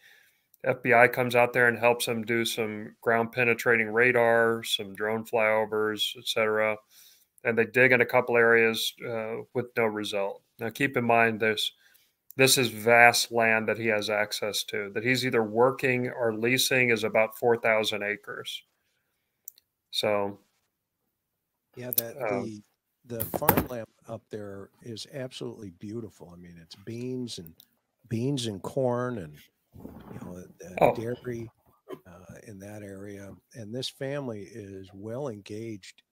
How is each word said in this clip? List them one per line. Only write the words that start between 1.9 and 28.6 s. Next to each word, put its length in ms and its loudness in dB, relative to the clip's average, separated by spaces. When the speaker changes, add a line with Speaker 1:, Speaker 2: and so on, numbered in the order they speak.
Speaker 1:
them 180 -4
do 200 0
some 560 -6
ground 320 2
penetrating 560 2
radar, 760 4
some 300 -4
drone 300 -4
flyovers, 920 0
et 120 -14
cetera. 480 0
And 120 0
they 100 4
dig 260 4
in 100 6
a 40 4
couple 300 2
areas, 560 4
uh, 280 -6
with 120 -2
no 100 2
result. 560 -4
Now, 100 -6
keep 300 -2
in 60 0
mind 360 4
this, 320 0
this 220 6
is 100 2
vast 640 6
land 340 2
that 120 0
he 80 -4
has 240 0
access 540 -2
to, 300 -8
that 80 -4
he's 220 0
either 180 2
working 680 0
or 240 -2
leasing 560 2
is 120 2
about 360 0
four 180 2
thousand 460 0
acres. 600 -8
So 480 0
Speaker 2:
Yeah, 160 -10
that 240 -6
Speaker 1:
um, 320 -4
Speaker 2:
the, 100 -10
the 80 -4
farmland 480 0
up 220 -12
there 400 -12
is 300 -12
absolutely 680 -12
beautiful. 540 -12
I 40 -20
mean, 240 -20
it's 140 -20
beans 640 -8
and, 160 -16
beans 380 -2
and 160 -6